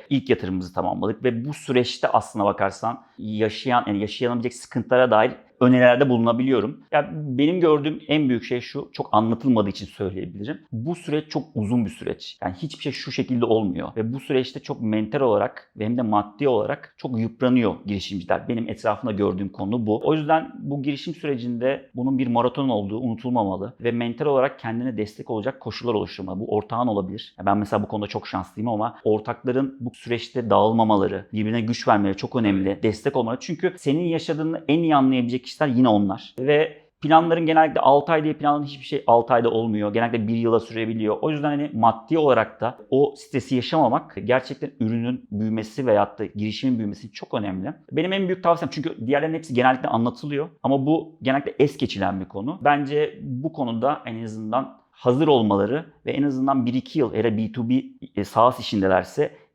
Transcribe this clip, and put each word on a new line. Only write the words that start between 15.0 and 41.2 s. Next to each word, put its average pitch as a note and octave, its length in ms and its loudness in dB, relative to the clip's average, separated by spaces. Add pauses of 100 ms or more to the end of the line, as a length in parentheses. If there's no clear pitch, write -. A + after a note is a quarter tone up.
olarak G#2+ 560 0
ve G#2+ 100 -6
hem A#2+ 120 -2
de B2+ 40 0
maddi G#2 460 0
olarak A#2+ 500 -2
çok B2+ 220 -4
yıpranıyor A2+ 560 2 (100)
girişimciler. G2 640 -4
Benim A#2+ 220 -4
etrafımda G#2+ 440 -4
gördüğüm G2 360 -2
konu G#2 380 -4
bu. G#2+ 160 0
O D3 100 2
yüzden D#3+ 460 0
bu C#3+ 240 -6
girişim C#3+ 300 -6
sürecinde B2+ 800 -4
bunun C3 220 0
bir B2+ 100 0
maraton A#2+ 420 0
olduğu G#2 300 -2
unutulmamalı A2 840 -2
ve A#2 100 -2
mental A#2 340 -4
olarak C#3 340 2
kendine A#2+ 380 -6
destek - 320 -8
olacak A2+ 300 -4
koşullar A#2+ 340 -4
oluşturmalı. F#2+ 460 -4
Bu G#2+ 160 -4
ortağın A2+ 320 -2
olabilir. G2+ 520 -4
Ya F#2 60 -10
ben G2 120 4
mesela G#2 260 0
bu G2+ 40 -6
konuda G#2 200 -4
çok - 200 -8
şanslıyım G#2+ 420 -6
ama A2+ 340 -2
ortakların B2 760 0
bu A#2+ 140 -8
süreçte A#2 560 -4
dağılmamaları, G2+ 840 4
birbirine A2 280 -2
güç A2+ 260 -4
vermeleri G2+ 300 2
çok - 180 -6
önemli. G2 480 0
Destek A2+ 320 0
olmaları. A#2+ 240 -2
Çünkü F3+ 380 -4
senin D3+ 260 -2
yaşadığını D#3+ 640 -4
en D#3 120 4
iyi D#3+ 160 4
anlayabilecek B2+ 480 2
kişiler - 240 -4
yine B2+ 200 4
onlar. G#2 520 0
Ve D3 420 2 (200)
planların E3 440 4
genellikle D#3+ 340 4
altı C#3+ 320 4
ay D#3+ 120 2
diye D3+ 100 0
planlanan D3 320 0
hiçbir - 200 -14
şey C#3+ 220 -4
altı A#2 260 6
ayda A#2 160 4
olmuyor. G#2+ 440 0
Genellikle A2+ 340 0
bir A2+ 80 0
yıla A2+ 240 4
sürebiliyor. A2 600 -2